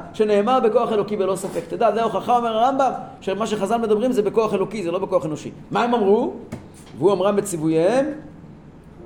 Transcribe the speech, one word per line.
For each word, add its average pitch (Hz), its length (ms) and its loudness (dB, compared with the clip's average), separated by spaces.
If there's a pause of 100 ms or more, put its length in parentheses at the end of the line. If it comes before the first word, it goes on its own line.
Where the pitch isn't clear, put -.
(140)
שנאמר 214 460 2
בכוח 226 320 2
אלוקי 208 240 0
בלא 190 200 0
ספק. 196 340 -6
תדע, 208 220 2
זה 214 100 0
ההוכחה, 226 360 0
אומר 233 200 0
הרמב"ם, 262 340 2 (300)
שמה 202 260 -2
שחז"ל 202 300 -2
מדברים 208 340 2
זה 202 100 2
בכוח 208 320 0
אלוקי, 196 300 -2
זה 170 80 -4
לא 180 80 -2
בכוח 185 260 0
אנושי. 147 260 -8 (200)
מה 202 120 0
הם 240 100 0
אמרו? 226 400 2 (640)
והוא 160 140 4
אמרם 196 240 2
בציווייהם, 180 680 2 (1000)